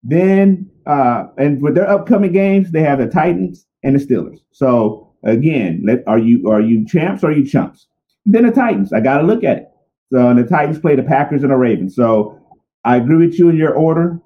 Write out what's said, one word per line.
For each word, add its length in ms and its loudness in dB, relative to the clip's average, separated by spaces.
Then, 640 2
uh, 420 -2
and 240 0
with 140 0
their 120 0
upcoming 440 0
games, 400 0
they 100 0
have 160 0
the 80 -2
Titans 600 -4
and 100 0
the 100 0
Steelers. 360 -4
So 720 -2
again, 640 -2
let, 220 -2
are 100 2
you, 320 2
are 100 2
you 240 0
champs 380 -2
or 60 0
are 40 0
you 140 0
chumps? 400 -4
Then 180 4
the 60 2
Titans, 420 0
I 60 -2
gotta 240 0
look 220 0
at 140 0
it. 120 -20
So, 160 2
and 100 4
the 60 2
Titans 340 -2
play 180 0
the 60 -2
Packers 400 -2
and 80 0
the 60 2
Ravens. 400 -2
So 420 -2
I 120 0
agree 300 2
with 120 -4
you 100 4
in 80 2
your 180 0
order. 520 0